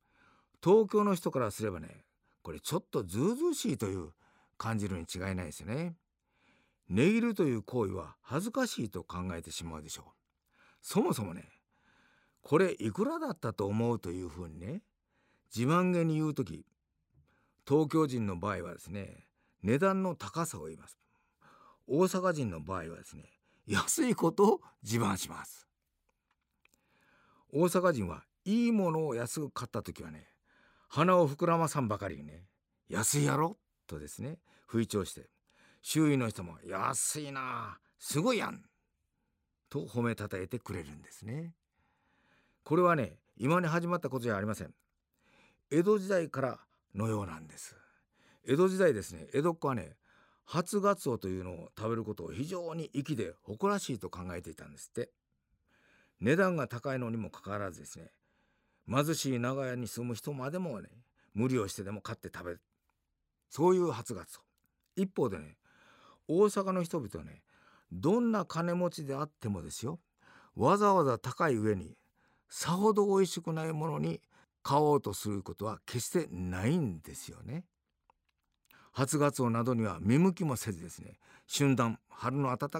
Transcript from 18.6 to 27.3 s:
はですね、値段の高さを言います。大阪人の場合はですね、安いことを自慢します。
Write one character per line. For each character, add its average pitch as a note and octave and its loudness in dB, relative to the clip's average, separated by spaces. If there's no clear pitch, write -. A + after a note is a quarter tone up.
は F2 -8
で - -14
す - -18
ね、 F#2+ -12
値 A#2 4
段 F#3+ 4
の F3+ -2
高 - -6
さ F2 -10
を D#2 -10
言 D#2+ -12
い - -16
ま - -20
す。 - -20
大 D3+ 4
阪 F#3 4
人 C#3 -2
の D#2+ -6
場 F#2+ -6
合 E2 -6
は E2 -12
で - -18
す - -20
ね、 - -20
安 G#2 0
い A#3 4
こ E3 2
と G#3 6
を - 0
自 A2 -2
慢 G2+ 0
し - -8
ま - -12
す。 - -20